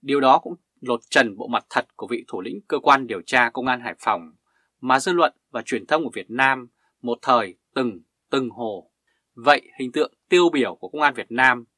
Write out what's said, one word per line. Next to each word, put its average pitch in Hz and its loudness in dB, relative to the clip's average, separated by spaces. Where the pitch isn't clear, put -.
Điều 139 -2
đó 135 6
cũng - -10
lột 123 -4
trần 113 2
bộ 113 -12
mặt - -4
thật - -2
của 101 -14
vị 117 -8
thủ 98 -10
lĩnh 131 -10
cơ 147 -4
quan 139 2
điều 101 -8
tra 123 0
Công 127 -8
an 123 -4
Hải 110 -10
Phòng 85 -4
mà 131 2
dư 185 -2
luận 170 2
và 117 -8
truyền 113 -6
thông 160 0
của 147 -8
Việt 98 -12
Nam 131 0
một 117 -4
thời 113 0
từng, 120 -2
từng 131 -2
hồ. 107 -10
Vậy 135 4
hình 127 -6
tượng 151 -2
tiêu 175 6
biểu 120 -2
của - -16
Công 151 -6
an 143 2
Việt - -10
Nam 123 2